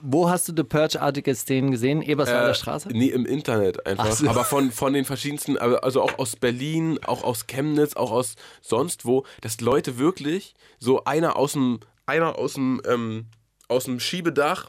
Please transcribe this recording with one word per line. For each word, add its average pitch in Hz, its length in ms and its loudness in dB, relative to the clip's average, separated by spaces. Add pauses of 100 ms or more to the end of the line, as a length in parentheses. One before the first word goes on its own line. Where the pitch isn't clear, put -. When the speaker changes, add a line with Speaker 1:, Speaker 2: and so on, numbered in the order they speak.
Speaker 1:
wo 160 300 2
hast 175 180 0
du 175 80 -8
The 160 60 4
Purge-artige 143 720 0
Szenen 135 380 0
gesehen? 131 280 2
Eberswalder 123 500 2
Speaker 2:
Äh, - 40 2
Speaker 1:
Straße? 151 380 -6
Speaker 2:
nee, 117 160 4
im 123 180 0
Internet 110 600 0
einfach. 98 220 0
Speaker 1:
Ach 107 40 2
so. 143 160 2
Speaker 2:
Aber 120 160 2
von, 139 260 2
von 135 220 0
den 139 120 0
verschiedensten, 143 540 -4
aber 120 240 2
also 131 180 2
auch - 200 0
aus 131 160 -4
Berlin, 151 680 0
auch - 200 -4
aus 117 240 -4
Chemnitz, 147 480 0
auch 117 160 -2
aus 123 240 -2 (260)
sonst 143 420 -2
wo, 127 200 2 (160)
dass 113 200 -8
Leute 123 380 0
wirklich 156 560 -2 (240)
so 127 240 2
einer 156 320 0
aus 139 200 0
dem, 123 260 0 (260)
einer 160 320 0
aus 143 160 -2
dem, 131 340 0
ähm, 113 380 -2 (400)
aus 127 180 0
dem 127 140 -6
Schiebedach 165 720 -2